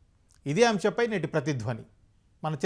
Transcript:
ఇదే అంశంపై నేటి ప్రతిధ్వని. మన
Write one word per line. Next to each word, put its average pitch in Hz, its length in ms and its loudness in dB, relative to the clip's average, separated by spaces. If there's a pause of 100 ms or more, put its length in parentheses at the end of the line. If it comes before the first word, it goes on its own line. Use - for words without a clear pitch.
(460)
ఇదే 156 180 2
అంశంపై 220 420 2
నేటి 196 200 -2
ప్రతిధ్వని. 131 560 -2 (600)
మన 156 220 -2